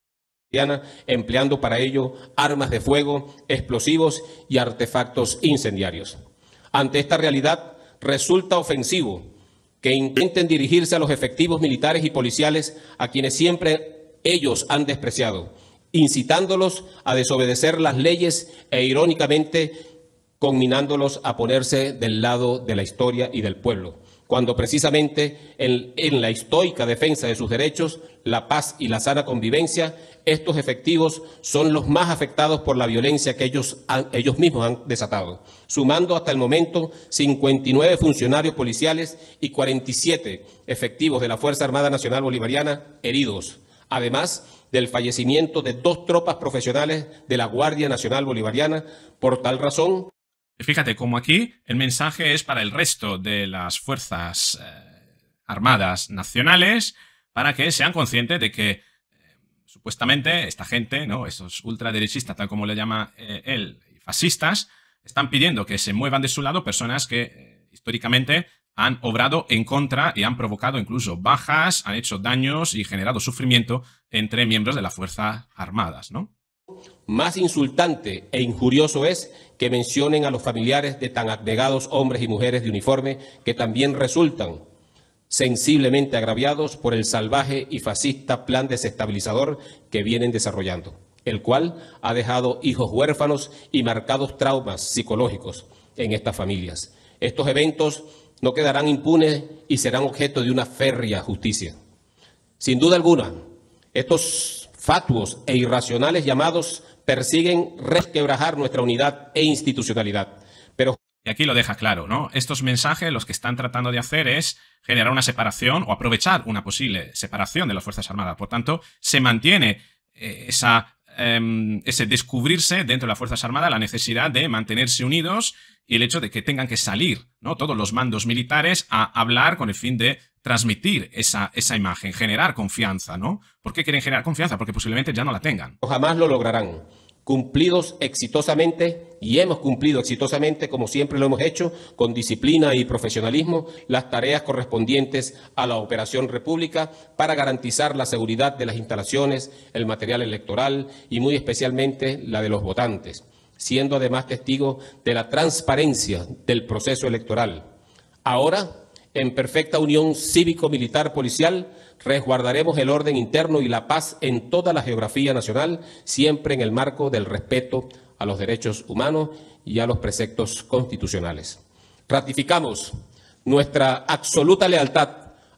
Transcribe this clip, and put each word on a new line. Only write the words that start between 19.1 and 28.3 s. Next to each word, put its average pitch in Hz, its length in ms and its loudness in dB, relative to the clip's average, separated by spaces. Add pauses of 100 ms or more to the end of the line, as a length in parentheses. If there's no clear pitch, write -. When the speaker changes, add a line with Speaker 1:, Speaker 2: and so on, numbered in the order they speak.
Speaker 1:
conminándolos 139 840 2
a 107 140 -2
ponerse 131 560 0
del 110 260 -2
lado 123 380 0
de 110 180 -4
la 98 60 0
historia 120 500 0
y 120 80 -4
del 98 160 -4
pueblo, 92 460 -4 (240)
cuando 123 280 2
precisamente 147 1000 0
en, 123 400 0
en 147 240 2
la 113 80 2
estoica 143 560 0
defensa 127 440 0
de 113 80 0
sus 113 120 -4
derechos, 156 520 -2 (240)
la - 240 -2